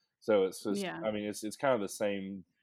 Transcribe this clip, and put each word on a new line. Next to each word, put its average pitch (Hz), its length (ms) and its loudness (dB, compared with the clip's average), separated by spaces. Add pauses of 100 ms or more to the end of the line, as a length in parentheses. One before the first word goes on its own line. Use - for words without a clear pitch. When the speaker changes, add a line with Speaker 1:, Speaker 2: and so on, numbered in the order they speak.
(200)
Speaker 1:
So 104 240 6
it's 90 180 -2
just, 101 180 0
Speaker 2:
Yeah. 87 240 -4
Speaker 1:
I 110 60 0
mean, 104 140 -2
it's, 104 200 -6
it's 107 140 -8
kind 135 160 4
of 107 80 0
the 98 80 -2
same 98 540 -4 (180)